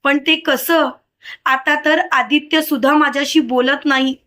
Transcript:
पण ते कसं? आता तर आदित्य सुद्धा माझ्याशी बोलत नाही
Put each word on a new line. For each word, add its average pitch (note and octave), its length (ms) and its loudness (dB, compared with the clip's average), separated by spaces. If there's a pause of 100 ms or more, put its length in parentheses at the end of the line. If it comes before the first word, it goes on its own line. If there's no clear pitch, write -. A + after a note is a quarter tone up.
पण C#4 140 0
ते D#4+ 180 0
कसं? D4+ 540 0 (540)
आता C4 300 0 (100)
तर D#4 160 2 (120)
आदित्य D4 500 0
सुद्धा C#4 320 0
माझ्याशी C#4+ 460 2
बोलत B3+ 440 0
नाही C4+ 300 0 (120)